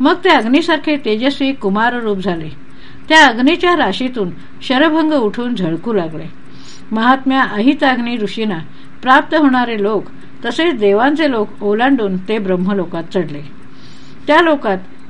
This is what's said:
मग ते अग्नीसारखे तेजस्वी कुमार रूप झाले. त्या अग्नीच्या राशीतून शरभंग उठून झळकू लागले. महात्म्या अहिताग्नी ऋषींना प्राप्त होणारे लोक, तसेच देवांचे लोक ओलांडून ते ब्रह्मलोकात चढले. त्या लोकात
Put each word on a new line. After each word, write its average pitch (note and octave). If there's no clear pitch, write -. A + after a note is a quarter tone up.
मग D4+
ते F#4+
अग्नीसारखे D4+
तेजस्वी C4+
कुमार A3
रूप A3
झाले. E3+
त्या D#4
अग्नीच्या D#4
राशीतून A#3
शरभंग D#4
उठून A#3+
झळकू F3+
लागले. D#3+
महात्म्या C4
अहिताग्नी A#3+
ऋषींना G#3
प्राप्त C#4
होणारे B3+
लोक, G3
तसेच D#4+
देवांचे B3+
लोक G#3+
ओलांडून G#3+
ते G#3+
ब्रह्मलोकात F#3
चढले. D3
त्या D4+
लोकात C#4+